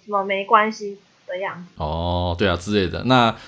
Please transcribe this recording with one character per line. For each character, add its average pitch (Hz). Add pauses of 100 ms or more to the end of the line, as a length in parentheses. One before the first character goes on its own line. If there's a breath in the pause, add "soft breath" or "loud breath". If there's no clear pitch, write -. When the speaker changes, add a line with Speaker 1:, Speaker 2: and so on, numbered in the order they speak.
Speaker 1:
什 208
么 202
没 196
关 220
系。 202 (300)
的 180
样 190
子。 175
Speaker 2:
哦， 87
对 104
啊， 85
之 104
类 95
的。 87
那 120 (140 loud breath)